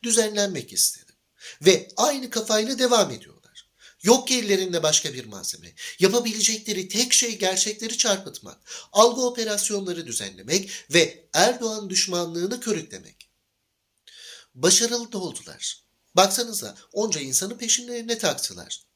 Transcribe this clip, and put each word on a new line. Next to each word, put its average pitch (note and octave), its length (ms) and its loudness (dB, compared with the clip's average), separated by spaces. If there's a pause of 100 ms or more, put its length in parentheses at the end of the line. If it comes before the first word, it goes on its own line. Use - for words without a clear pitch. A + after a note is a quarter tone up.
düzenlenmek G#3 680 0
istedi. - 380 -2 (500)
Ve F3 260 6 (100)
aynı C4 320 0
kafayla A3 500 -2
devam A#3 320 4
ediyorlar. - 580 -18 (340)
Yok B3 240 6
ki B3+ 80 0
ellerinde F#3+ 480 0
başka D#3 300 2
bir B2 120 -12
malzeme. F#2 480 -12 (260)
Yapabilecekleri G#3+ 880 0
tek A#3 260 0
şey A#3 240 2
gerçekleri G3 600 -2
çarpıtmak, F#3+ 600 -4 (340)
algı A#3+ 300 6
operasyonları G#3 880 -4
düzenlemek A2+ 600 -4 (240)
ve D#3+ 400 4
Erdoğan G#3+ 560 0
düşmanlığını F3 720 -2
körüklemek. D#3+ 680 -8 (1300)
Başarılı A3+ 560 2
da A3+ 60 -6
oldular. - 680 -10 (320)
Baksanıza G3 600 2 (160)
onca G3+ 300 -2
insanı F#3 360 -2
peşinlerine A#3+ 600 -2
taktılar. B2 680 -4 (100)